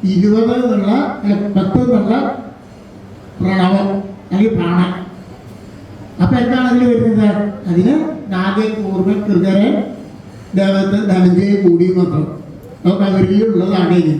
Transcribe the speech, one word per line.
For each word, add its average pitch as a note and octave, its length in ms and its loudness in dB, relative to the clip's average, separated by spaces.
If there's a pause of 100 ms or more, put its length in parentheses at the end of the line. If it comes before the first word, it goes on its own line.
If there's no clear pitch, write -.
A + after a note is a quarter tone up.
ഇരുപത് G#3 500 2
എന്നുള്ള, G#3 360 0 (340)
അല്ല, G3+ 100 2 (220)
പത്ത് F#3+ 280 0
എന്നുള്ള G#3+ 280 0 (1300)
പ്രണവം F#3+ 480 2 (420)
അല്ലെങ്കിൽ G#3 280 2
പ്രാണൻ. F3 340 0 (1300)
അപ്പൊ B3+ 200 2
എന്താണ് B3+ 280 0
അതിൽ B3 200 2
വരുന്നത്? A3 380 2 (420)
അതിന് F#3+ 240 4 (400)
നാഗൻ, G3 360 -2 (120)
കൂർമ്മൻ, F#3+ 440 -2
കൃകരൻ, G3 480 2 (840)
ദേവതൻ, G3 520 0
ധനഞ്ജയൻ F3+ 460 4 (120)
കൂടി E3+ 180 4 (120)
മാത്രം. D3+ 280 0 (640)
അപ്പൊ G3 160 2
അവരിലുള്ളതാണ് F#3+ 960 2
ഇനി. D#3 180 2